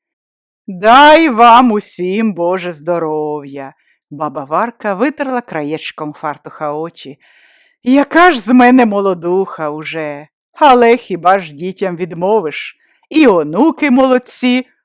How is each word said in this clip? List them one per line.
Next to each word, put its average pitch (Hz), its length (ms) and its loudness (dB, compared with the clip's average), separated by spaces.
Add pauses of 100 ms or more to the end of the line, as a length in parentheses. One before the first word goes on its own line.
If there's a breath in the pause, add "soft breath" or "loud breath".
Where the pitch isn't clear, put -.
(680)
«Дай 269 640 4
вам 240 440 4
усім, 202 600 -4
Боже, 175 380 -4
здоров'я!» 151 1000 -6 (360)
Баба 147 340 -8
Варка 202 500 -6
витерла 262 460 -4
краєчком 151 720 -10
фартуха 147 600 -10
очі. 151 460 -12 (640 soft breath)
«Яка 285 500 2
ж 247 80 -4
з 214 140 -2
мене 247 320 6
молодуха 185 840 -4
уже! 151 580 -10 (240)
Але 247 440 4
хіба 196 420 0
ж 160 160 -10
дітям 180 420 -8
відмовиш? 175 800 -4 (340)
І 302 160 4
онуки 202 640 0
молодці, 254 760 0 (180)